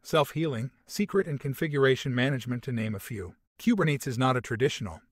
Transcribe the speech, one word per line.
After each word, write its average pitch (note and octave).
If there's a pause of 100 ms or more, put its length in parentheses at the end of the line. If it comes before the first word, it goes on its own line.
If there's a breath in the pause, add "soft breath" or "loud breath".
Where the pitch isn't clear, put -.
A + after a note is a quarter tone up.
self-healing, D3 (160)
secret G3
and C#3+
configuration C3+
management B2
to C3+
name A2
a G2
few. F#2 (240)
Kubernetes D#3+
is A#2+
not C3
a B2+
traditional, A2+ (100)